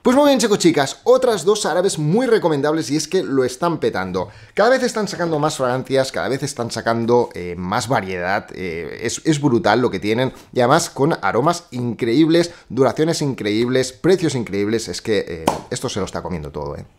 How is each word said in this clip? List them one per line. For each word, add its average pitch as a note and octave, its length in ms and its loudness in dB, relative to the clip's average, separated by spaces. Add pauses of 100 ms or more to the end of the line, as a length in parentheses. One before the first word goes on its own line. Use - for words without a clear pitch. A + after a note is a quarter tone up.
Pues B3 160 4
muy D4 120 6
bien, C4+ 100 4
chicos, G#3 200 2
chicas, - 460 2
otras A#3+ 400 4
dos G#3 220 2
árabes F3+ 320 0
muy E3+ 280 2
recomendables D#3 640 0
y D3 60 0
es D#3 100 -2
que F#3 160 0
lo C3 220 0
están D#3+ 320 -2
petando. F#2 540 -4 (240)
Cada A3 160 4
vez C4 140 2
están A3 220 -2
sacando E3 320 -2
más D3 200 0
fragancias, C3 520 0
cada F#2+ 200 -4
vez C3+ 120 -2
están A#2+ 280 -6
sacando, A#2 640 0
eh, F2 240 -8
más G#2 300 -4
variedad, F#2+ 680 -2
eh, E2+ 480 -8
es, - 240 -4
es D3+ 120 2
brutal A#2 440 4
lo A2 80 2
que F#2+ 100 -6
tienen A2+ 320 0 (220)
y B2 60 0
además C#3+ 280 4
con D3+ 320 0
aromas A2+ 520 0
increíbles, C3 800 2 (200)
duraciones C3+ 500 2
increíbles, B2 720 0
precios E3 420 2
increíbles, G2+ 540 -2
es F2+ 140 -8
que, G#2 160 0 (100)
eh, D#2+ 160 -10 (240)
esto A#2+ 220 -6
se G#2 100 -4
lo F#2+ 60 -4
está E2+ 160 -8
comiendo D#2+ 280 -8
todo, D2 260 -8
¿eh? - 100 -14 (120)